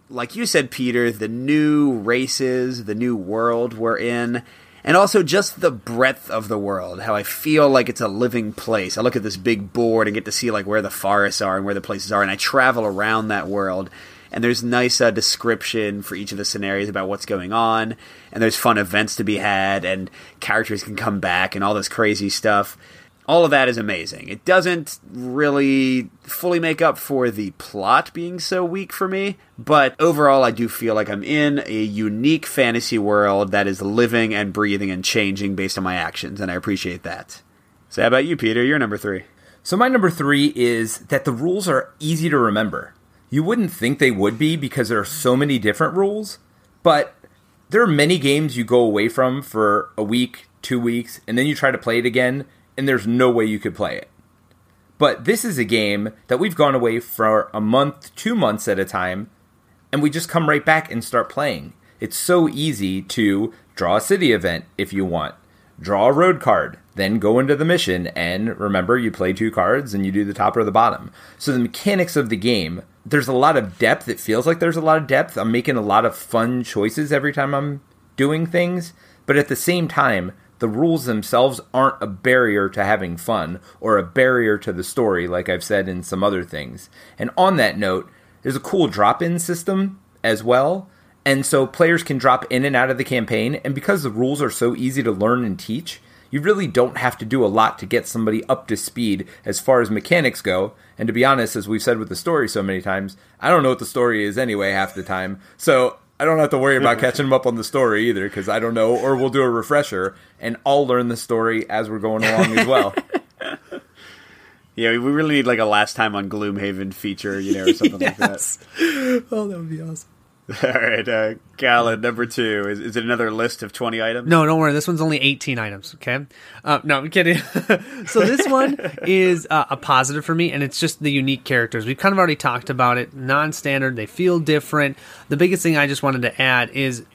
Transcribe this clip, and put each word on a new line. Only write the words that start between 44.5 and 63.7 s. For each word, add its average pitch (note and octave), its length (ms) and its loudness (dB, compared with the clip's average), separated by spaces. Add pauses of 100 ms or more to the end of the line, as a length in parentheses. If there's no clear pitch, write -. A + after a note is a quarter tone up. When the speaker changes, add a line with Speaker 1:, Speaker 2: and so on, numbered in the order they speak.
Speaker 2:
because C3+ 340 -2
there G#2+ 120 0
are G2 40 -2
so B2+ 320 0
many C#3 220 2
different D3+ 380 0
rules, G3+ 420 -2 (460)
but D3+ 300 2 (560)
there A3 120 4
are A#3 60 4
many D3+ 300 4
games C#3 380 0
you A#2+ 60 0
go A#2 160 4
away G#2+ 300 4
from C3 340 0
for G#2 560 0
a G#2+ 60 -2
week, A#2+ 420 -2 (160)
two B2+ 160 -2
weeks, A#2 480 -4
and A2+ 100 -4
then C3 100 2
you D3 100 0
try C3+ 160 0
to - 60 -4
play A#2 200 -2
it A#2+ 80 0
again, B2+ 380 0 (340)
and C3+ 80 -4
there's B2 200 0
no B2 240 4
way A#2 140 2
you G#2+ 140 -2
could G2+ 160 -6
play E2+ 220 -6
it. - 120 -14 (880)
But C3 260 2
this A3 200 2
is F#3 140 -4
a A#2+ 60 2
game G#2 480 0 (160)
that B2+ 100 2
we've F3+ 160 -2
gone C#3+ 200 4
away A#2 260 0
for A2 520 0
a G#2+ 80 -4
month, C3 540 0
two A3+ 200 -4
months A#2 340 0
at G2+ 100 -8
a G2 60 0
time, F#2 440 -6 (640)
and C#3+ 100 -2
we D3 80 4
just E3 180 -6
come E3 200 0
right D3 160 0
back D#3 280 2
and A#2 100 -6
start A#2 260 -2
playing. G2+ 440 -6 (280)
It's A2+ 160 -6
so F3 320 4
easy G2 540 -4
to G#2 500 0 (220)